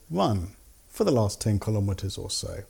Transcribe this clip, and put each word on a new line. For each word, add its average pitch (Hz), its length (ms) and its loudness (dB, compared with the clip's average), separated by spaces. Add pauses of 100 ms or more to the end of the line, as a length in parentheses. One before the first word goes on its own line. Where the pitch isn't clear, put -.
(100)
run 143 420 0 (360)
for - 160 0
the 190 80 4
last 110 300 2
ten 104 180 2
kilometres 101 560 -2
or - 140 -8
so. - 400 -6